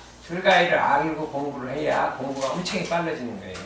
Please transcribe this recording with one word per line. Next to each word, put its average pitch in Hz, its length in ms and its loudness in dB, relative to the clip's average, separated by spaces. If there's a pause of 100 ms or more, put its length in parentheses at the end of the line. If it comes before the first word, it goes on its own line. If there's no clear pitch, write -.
(280)
출가의를 175 500 4
알고 156 520 2
공부를 139 440 -6
해야 147 440 0
공부가 262 340 -2
엄청 175 360 -2
빨라지는 147 520 -2
거예요. 92 160 -10 (100)